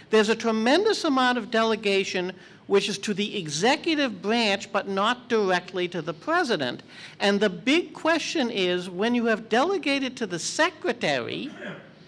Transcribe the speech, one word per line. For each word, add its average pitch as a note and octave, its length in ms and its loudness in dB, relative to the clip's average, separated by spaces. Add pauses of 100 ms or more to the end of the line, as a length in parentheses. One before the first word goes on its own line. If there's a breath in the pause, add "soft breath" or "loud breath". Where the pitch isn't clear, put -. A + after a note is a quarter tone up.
There's G#3+ 200 6
a A3+ 60 2
tremendous A#3+ 680 2
amount B3+ 340 2
of G#3+ 140 -6
delegation G3+ 800 0 (360 loud breath)
which G3 220 2
is F#3+ 80 -4
to - 160 -4
the G#3 240 -4
executive A3 840 0
branch, G#3 520 0
but G3 160 -2
not G#3+ 400 0
directly F#3 580 0
to F3 140 -6
the D#3 120 -6
president. A#3 680 -2 (360 loud breath)
And G3+ 200 2
the G#3 100 4
big B3 440 0
question D#4 560 0
is, F3+ 400 -2
when G#3 260 0
you A#3+ 100 2
have A3 220 0
delegated C#4 720 0
to A#3 80 -4
the F3 140 -6
secretary, F3+ 1080 -2 (580 loud breath)